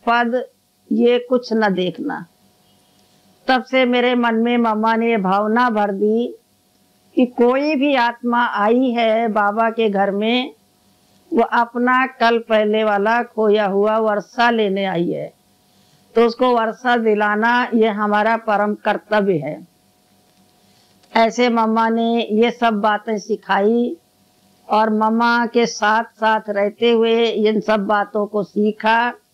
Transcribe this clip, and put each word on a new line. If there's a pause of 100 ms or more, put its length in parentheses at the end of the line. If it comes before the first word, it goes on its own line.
पद, (480)
ये
कुछ
न
देखना। (1200)
तब
से
मेरे
मन
में
मम्मा
ने
ये
भावना
भर
दी (800)
कि
कोई
भी
आत्मा
आई
है
बाबा
के
घर
में, (800)
वो
अपना
कल
पहले
वाला
खोया
हुआ
वर्षा
लेने
आई
है, (840)
तो
उसको
वर्षा
दिलाना
ये
हमारा
परम
कर्तव्य
है। (1400)
ऐसे
मम्मा
ने
ये
सब
बातें
सिखाई (720)
और
मम्मा
के
साथ
साथ
रहते
हुए
इन
सब
बातों
को
सीखा। (200)